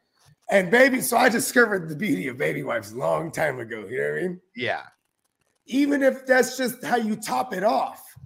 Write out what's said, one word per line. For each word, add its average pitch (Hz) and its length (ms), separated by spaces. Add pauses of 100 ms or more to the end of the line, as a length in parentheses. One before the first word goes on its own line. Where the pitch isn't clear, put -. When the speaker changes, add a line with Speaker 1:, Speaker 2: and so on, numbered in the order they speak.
(500)
Speaker 1:
And 190 200
baby, 254 300
so 226 160
I 247 140
discovered 208 580
the 151 80
beauty 185 320
of 123 80
baby 147 260
wipes 113 300
a 113 40
long 160 360
time 139 280
ago, 110 280
you 123 100
know 147 120
what 151 80
I 160 40
mean? 180 180 (140)
Speaker 2:
Yeah. 101 280 (840)
Speaker 1:
Even 277 360
if 262 240
that's 254 320
just - 260
how - 120
you 220 200
top - 380
it 185 100
off, - 380 (240)